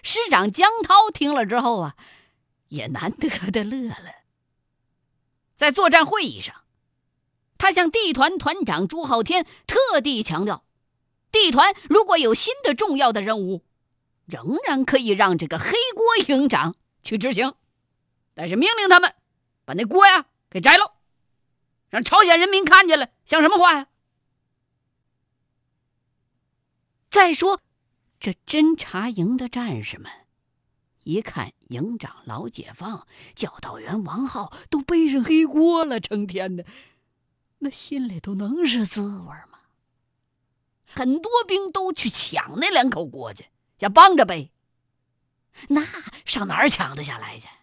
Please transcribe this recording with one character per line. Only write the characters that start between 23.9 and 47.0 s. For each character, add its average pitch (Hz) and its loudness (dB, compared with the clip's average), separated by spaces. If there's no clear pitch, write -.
再 370 4
说， 381 -2
这 190 -6
侦 311 2
察 254 -8
营 208 -2
的 254 -6
战 226 -8
士 - -14
们 - -20
一 180 -4
看 - -12
营 180 -10
长 - -18
老 113 -12
解 - -20
放、 190 -16
教 - -10
导 - -16
员 208 -8
王 185 -8
浩 151 -12
都 294 -2
背 330 0
上 269 0
黑 320 4
锅 320 2
了， 247 -6
成 208 -6
天 185 -8
的， 175 -14
那 285 -6
心 262 -10
里 175 -10
头 196 -10
能 240 -4
是 233 -2
滋 202 -10
味 175 -18
吗？ - -20
很 269 -4
多 440 -8
兵 392 -4
都 370 -4
去 - -4
抢 - -4
那 349 -2
两 269 2
口 165 -6
锅 120 -14
去， - -20
想 190 -4
帮 349 10
着 240 6
背， 170 -10
那 294 0
上 208 -6
哪 165 -6
儿 233 2
抢 139 -2
得 147 -12